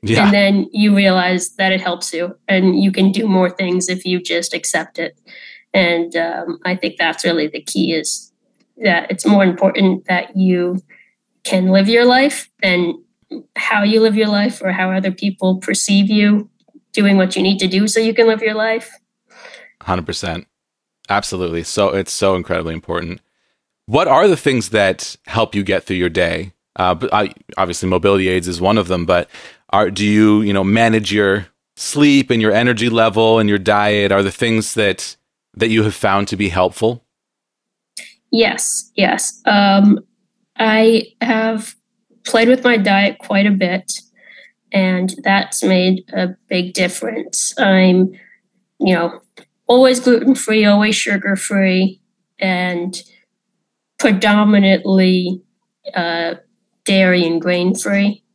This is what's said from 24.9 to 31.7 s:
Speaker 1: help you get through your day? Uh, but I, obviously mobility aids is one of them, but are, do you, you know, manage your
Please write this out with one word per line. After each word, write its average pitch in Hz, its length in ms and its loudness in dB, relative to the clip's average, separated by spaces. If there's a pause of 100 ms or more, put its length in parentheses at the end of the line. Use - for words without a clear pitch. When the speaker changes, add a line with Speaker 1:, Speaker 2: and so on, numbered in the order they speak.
Speaker 1:
help 113 280 -2
you 101 80 -4
get 95 220 -2
through 95 120 -6
your 90 120 0
day? 85 440 -2 (240)
Uh, 90 180 0
but - 180 -4
I, 104 220 -2 (220)
obviously 92 320 -4
mobility 92 400 2
aids 92 200 0
is 85 120 -8
one 101 180 2
of 90 100 -2
them, 90 160 -2
but 87 240 0 (420)
are, 98 200 2
do 104 160 -4
you, 107 360 4
you 101 100 -2
know, 98 120 0
manage 110 480 0
your 101 360 0 (280)